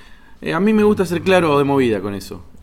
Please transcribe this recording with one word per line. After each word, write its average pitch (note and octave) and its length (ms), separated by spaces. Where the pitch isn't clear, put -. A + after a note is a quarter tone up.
Eh, D#3 120
a D#3+ 80
mí G#3 120
me G#3+ 120
gusta G#3 220
ser E3+ 160
claro E3+ 360
de C#3+ 60
movida C3 360
con G2+ 140
eso. F#2 300